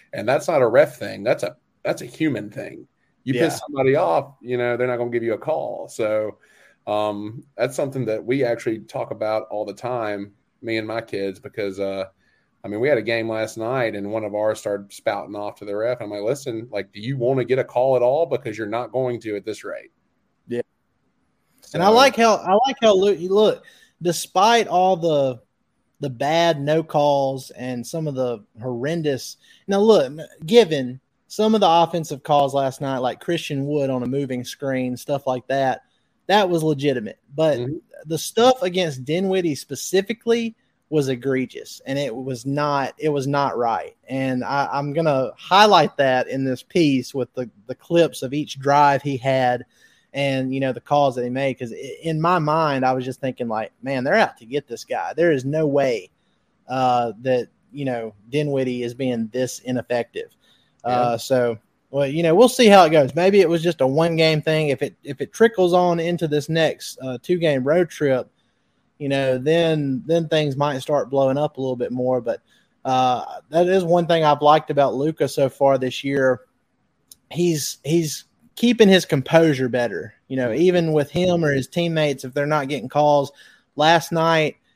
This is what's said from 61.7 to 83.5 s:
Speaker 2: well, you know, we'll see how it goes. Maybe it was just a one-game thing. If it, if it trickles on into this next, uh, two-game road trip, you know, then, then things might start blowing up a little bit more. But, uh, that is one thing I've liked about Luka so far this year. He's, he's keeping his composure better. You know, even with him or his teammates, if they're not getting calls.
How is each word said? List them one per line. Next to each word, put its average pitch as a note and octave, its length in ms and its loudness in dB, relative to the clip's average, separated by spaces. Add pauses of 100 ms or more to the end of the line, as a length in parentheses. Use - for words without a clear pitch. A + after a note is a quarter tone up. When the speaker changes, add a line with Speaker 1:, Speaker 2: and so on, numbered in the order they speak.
Speaker 2:
well, C#3 180 0
you D#3 160 -2
know, D#3+ 100 4
we'll A3+ 140 8
see A#3 200 4
how G3 180 10
it D#3 60 4
goes. C#3 220 4
Maybe F#3+ 280 4
it D#3+ 80 4
was E3+ 120 0
just E3 200 0
a C3 60 4
one-game D#3+ 540 2
thing. D#3 280 0
If C3 120 -2
it, A#2+ 220 -4
if C#3 160 -10
it - 140 -8
trickles F#3+ 400 4
on F3+ 260 4
into E3 300 -2
this D3 180 -2
next, D#3+ 540 -2
uh, C3 200 -8
two-game D#3+ 440 0
road E3 240 2
trip, C3 400 -2 (680)
you C#3+ 120 -6
know, C3+ 280 0
then, D3+ 680 0
then E3 240 0
things D3+ 260 0
might C#3+ 240 0
start C3 300 -2
blowing C3+ 280 2
up D3+ 200 -2
a C3 40 -8
little C3 140 -4
bit A#2+ 160 -4
more. B2+ 300 -2
But, A2+ 180 -4 (460)
uh, B2+ 540 0 (100)
that E3+ 180 2
is F#3 160 2
one E3+ 240 2
thing E3 160 2
I've D3 180 4
liked D3+ 280 4
about C#3 260 2
Luka D3 320 -2
so C#3 220 0
far C#3 280 2
this B2+ 280 -6
year. C3+ 360 0 (880)
He's, E3 540 -2
he's D#3 400 -2 (320)
keeping A#3 320 4
his F#3 160 6
composure D3 640 2
better. A2+ 460 -4 (160)
You C3 80 -6
know, B2 160 -2
even E3+ 400 2
with D3 180 0
him F3 320 0
or D3 80 2
his C3+ 160 -2
teammates, D#3+ 560 -2
if B2+ 100 -12
they're C#3+ 120 -2
not D3 240 -2
getting C3 180 -6
calls. D3 460 2 (420)